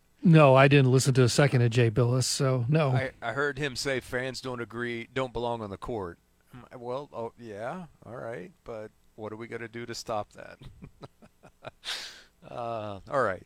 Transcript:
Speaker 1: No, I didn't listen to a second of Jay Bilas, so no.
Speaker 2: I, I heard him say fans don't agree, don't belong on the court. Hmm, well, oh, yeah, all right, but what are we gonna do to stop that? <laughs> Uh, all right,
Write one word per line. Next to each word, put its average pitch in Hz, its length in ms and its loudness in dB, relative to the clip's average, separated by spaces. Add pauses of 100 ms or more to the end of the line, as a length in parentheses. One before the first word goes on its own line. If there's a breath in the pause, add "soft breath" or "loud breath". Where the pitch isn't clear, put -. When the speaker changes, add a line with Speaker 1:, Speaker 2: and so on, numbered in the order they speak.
(220)
Speaker 1:
No, 156 320 10
I 135 140 8
didn't 135 220 6
listen 131 240 4
to 131 80 6
a 120 60 6
second 135 340 4
of 120 80 2
Jay 117 200 4
Bilas, 123 340 0
so 131 440 -2
no. 147 240 2
Speaker 2:
I, 131 180 -2 (100)
I 117 120 -6
heard 139 260 -2
him 139 180 -4
say 131 240 -2
fans 127 400 -6
don't 127 200 -8
agree, 117 520 -8
don't 127 200 -4
belong 120 280 -2
on 104 100 -6
the 95 60 -8
court. 95 420 -6 (340)
Hmm, 127 260 -20
well, 127 340 -8
oh, 117 260 -8
yeah, 117 460 -10 (220)
all 113 100 -14
right, 135 360 -12 (120)
but 110 260 -12 (260)
what 107 160 -10
are 110 40 -12
we 117 120 -12
gonna 113 200 -10
do 117 180 -10
to 117 80 -10
stop 107 380 -6
that? - 300 -18
<laughs> - 60 -16 (1800 loud breath)
Uh, 113 540 -10 (100)
all 139 120 0
right, 95 240 -2